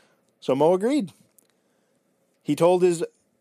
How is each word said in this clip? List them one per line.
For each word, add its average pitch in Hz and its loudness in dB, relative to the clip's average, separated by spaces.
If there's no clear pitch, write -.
So - -4
Mo 156 2
agreed. 226 -4
He 147 -4
told 175 2
his 175 0